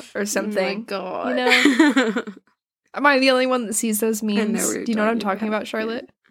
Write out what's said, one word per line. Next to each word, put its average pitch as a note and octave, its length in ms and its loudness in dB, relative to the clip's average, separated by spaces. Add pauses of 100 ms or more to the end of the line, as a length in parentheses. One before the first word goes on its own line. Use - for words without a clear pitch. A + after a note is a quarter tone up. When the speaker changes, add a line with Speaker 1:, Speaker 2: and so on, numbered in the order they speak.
(140)
Speaker 1:
or G#3 140 -2
something, G3+ 640 -2
Speaker 2:
Oh F#3+ 400 -4
my - 20 0
God. B3+ 320 4
Speaker 1:
you B3+ 500 2
know? - 80 -4 (360)
Speaker 2:
<laughs> - 340 -20
Speaker 1:
Am C4+ 140 2
I C#4+ 100 4
the C4+ 140 4
only B3+ 160 4
one B3+ 180 0
that G#3+ 80 -6
sees A3 260 0
those A3+ 220 0
Speaker 2:
I G#3+ 60 -4
know G#3+ 80 0
Speaker 1:
memes? G#3 320 0
Speaker 2:
what G#3+ 80 -2
you're - 100 -6
Speaker 1:
Do A#3 60 -2
you A3 40 0
know G#3+ 100 2
what A3 60 2
I'm A#3 60 0
Speaker 2:
talking G3+ 220 -2
Speaker 1:
talking A3 80 -2
Speaker 2:
about. G#3+ 140 -2
Speaker 1:
about, - 60 -10
Charlotte? A3+ 440 -6 (200)